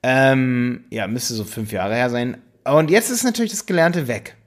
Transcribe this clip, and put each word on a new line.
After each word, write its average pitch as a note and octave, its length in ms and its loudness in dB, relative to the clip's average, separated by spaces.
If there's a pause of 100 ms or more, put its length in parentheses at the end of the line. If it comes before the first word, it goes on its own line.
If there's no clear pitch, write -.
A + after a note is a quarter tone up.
Ähm, B2+ 880 2
ja, G#2+ 180 -6
müsste B2 260 -4
so G#2+ 100 -4
fünf A2 280 -8
Jahre G2 220 -2
her B2 140 0
sein. A#2+ 300 -4 (260)
Und D3+ 260 2
jetzt A3 200 2
ist A#3+ 120 -2
natürlich A#3 280 0
das - 160 -8
Gelernte E3+ 420 2
weg. - 280 -8 (100)